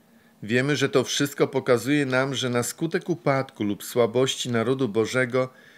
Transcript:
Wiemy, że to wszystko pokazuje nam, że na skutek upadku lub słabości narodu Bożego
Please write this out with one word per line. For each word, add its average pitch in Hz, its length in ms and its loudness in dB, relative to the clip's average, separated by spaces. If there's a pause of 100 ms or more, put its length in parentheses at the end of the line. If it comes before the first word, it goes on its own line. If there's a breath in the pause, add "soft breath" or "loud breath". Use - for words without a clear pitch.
(440 soft breath)
Wiemy, 127 320 0
że 131 140 0
to 131 140 4
wszystko 139 440 0
pokazuje 135 580 2
nam, 131 300 0
że 120 140 -4
na 120 140 0
skutek 165 460 -4
upadku 135 540 -2
lub 101 200 -4
słabości 123 680 0
narodu 120 400 0
Bożego 120 600 0 (280 loud breath)